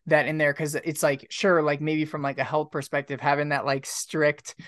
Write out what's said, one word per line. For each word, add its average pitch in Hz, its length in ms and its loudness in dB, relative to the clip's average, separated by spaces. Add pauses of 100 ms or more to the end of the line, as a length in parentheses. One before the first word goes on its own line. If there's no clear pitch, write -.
that 151 200 6
in 156 120 -2
there, 147 160 2
'cause 151 220 -4
it's 156 260 -4
like, 143 260 0
sure, 180 320 2
like, 147 200 0
maybe 156 240 0
from, 151 180 -8
like, 139 160 -4
a 135 60 0
health 151 260 -2
perspective, 143 500 -4
having 143 280 2
that, 139 180 -2
like, 139 180 -2
strict, - 720 -2 (140)